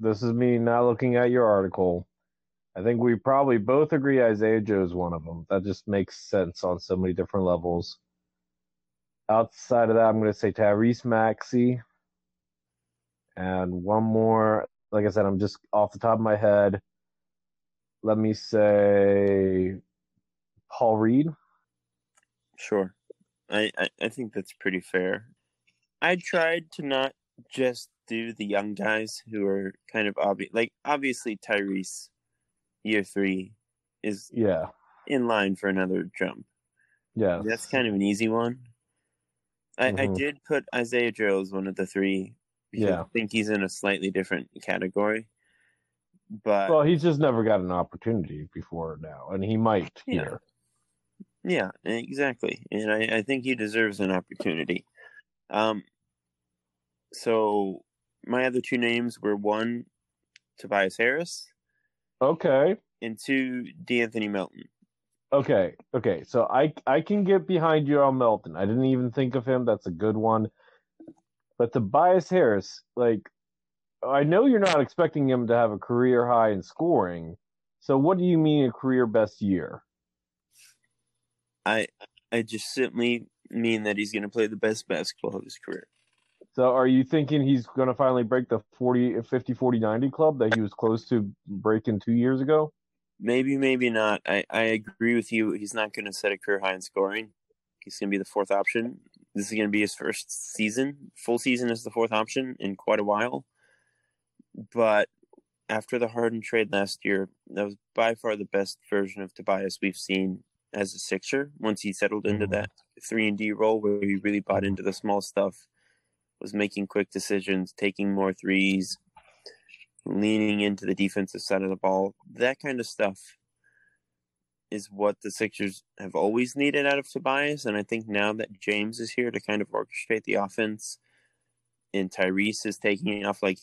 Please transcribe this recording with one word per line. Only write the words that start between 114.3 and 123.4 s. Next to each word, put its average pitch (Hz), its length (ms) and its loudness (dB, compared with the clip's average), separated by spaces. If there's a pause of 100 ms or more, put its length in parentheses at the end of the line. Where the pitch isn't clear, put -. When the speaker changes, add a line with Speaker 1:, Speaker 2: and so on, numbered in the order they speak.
Speaker 2:
bought 98 240 0
Speaker 1:
Mm-hmm. 98 100 -2
Speaker 2:
into 98 80 -8
the 95 100 -2
small 101 280 -2
stuff, - 480 -2 (720)
was 101 140 -10
making 101 340 -2
quick 101 220 -2
decisions, 95 640 -4
taking 101 420 -4
more 95 200 0
threes, 95 640 0 (1080)
leaning 104 540 0
into 101 260 -2
the 98 80 0
defensive 98 480 -4
side 95 200 -2
of 95 80 -2
the 95 60 -4
ball, 95 380 0 (120)
that 123 320 -2
kind 131 220 -6
of 113 60 -8
stuff - 500 -4 (1300)